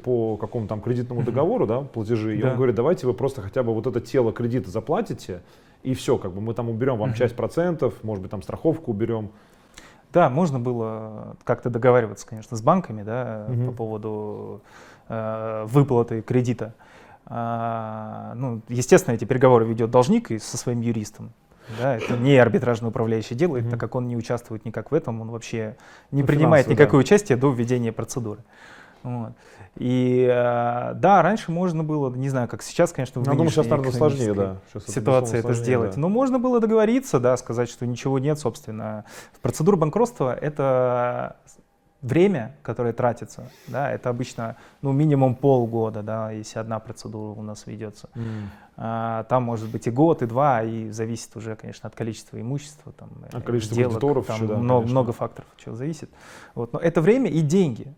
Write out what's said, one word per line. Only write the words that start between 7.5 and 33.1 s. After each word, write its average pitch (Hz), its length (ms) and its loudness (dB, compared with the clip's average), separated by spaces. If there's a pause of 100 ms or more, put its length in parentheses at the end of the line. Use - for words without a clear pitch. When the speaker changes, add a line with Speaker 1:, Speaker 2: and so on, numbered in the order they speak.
Speaker 1:
может 107 180 -6
быть, 98 100 -12
там 98 100 -8
страховку - 500 -2
уберем". 110 380 -4 (840)
Speaker 2:
Да, 170 160 6
можно 135 300 0
было 110 840 -6
как-то 120 260 -2
договариваться, 117 560 2
конечно, 110 300 -12
с 110 60 -6
банками, 120 420 0
да, 110 460 -6
Speaker 1:
Мгм. 123 160 -2
Speaker 2:
по 127 80 -4
поводу, 107 880 -8 (480)
э, 110 560 -6
выплаты 120 560 2
кредита. 117 500 -2 (540)
А, 113 1120 -8
ну, 120 340 -6
естественно, 123 460 4
эти 110 100 -4
переговоры 123 400 6
ведет 113 260 0
должник 131 400 4
и 110 80 -4
со - 180 -10
своим 120 220 -2
юристом. 113 520 -4 (500)
Да, 131 160 0
это 123 180 -2
не 131 220 6
арбитражный 113 520 4
управляющий 113 460 -2
делает, 135 280 0
Speaker 1:
Мгм. 117 80 -2
Speaker 2:
так 120 80 -4
как 113 160 -6
он 123 120 -2
не 120 80 -4
участвует 113 480 -6
никак 110 280 -8
в - 20 0
этом, 117 260 -2
он 113 120 -10
вообще 113 440 -8 (360)
не 139 100 2
Speaker 1:
Ну, 127 60 2
Speaker 2:
принимает 151 380 6
Speaker 1:
финансово, 110 80 0
Speaker 2:
никакое 143 280 8
Speaker 1:
да. 127 40 4
Speaker 2:
участие 202 320 4
до 135 140 4
введения 120 400 0
процедуры. 110 480 -8 (640)
Вот. 117 300 -8 (420)
И, 127 560 2
э, 120 640 0
да, 175 260 8
раньше 185 300 0
можно 165 320 -2
было, 151 320 -2
не 135 140 -4
знаю, 127 180 0
как - 160 -10
сейчас, - 280 2
конечно, 127 300 -6